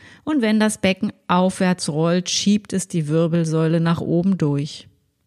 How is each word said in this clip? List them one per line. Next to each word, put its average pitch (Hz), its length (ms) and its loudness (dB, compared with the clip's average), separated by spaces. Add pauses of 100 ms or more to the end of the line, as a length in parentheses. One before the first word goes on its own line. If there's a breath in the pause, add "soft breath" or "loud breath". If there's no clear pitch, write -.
(240 loud breath)
und 302 160 0
wenn 220 180 2
das 214 200 0
Becken 190 340 -2 (160)
aufwärts 180 640 0
rollt, 170 400 0
schiebt - 420 -2
es 190 160 -4
die 156 200 -4
Wirbelsäule 160 720 0
nach 165 200 0
oben 175 380 0
durch. 143 500 -2 (380)